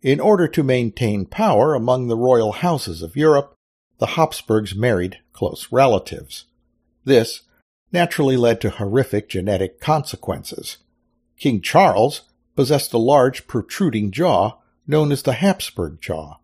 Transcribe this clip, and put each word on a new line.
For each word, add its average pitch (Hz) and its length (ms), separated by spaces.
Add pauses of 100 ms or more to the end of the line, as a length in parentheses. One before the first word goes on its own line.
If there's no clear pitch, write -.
In 139 180
order 180 280
to 156 160
maintain 117 600
power 156 480
among 127 340
the 113 100
royal 117 360
houses 123 480
of 82 140
Europe, 147 380 (440)
the 120 100
Habsburgs 110 680
married 98 440 (120)
close - 400
relatives. - 760 (600)
This 123 360 (520)
naturally 165 420
led 117 240
to - 120
horrific 104 580
genetic 95 500
consequences. - 1000 (580)
King 117 240
Charles 143 640 (320)
possessed 139 380
a 120 40
large 131 500
protruding 110 640
jaw 113 460 (300)
known 151 240
as 139 120
the 135 100
Habsburg 107 680
jaw. 78 420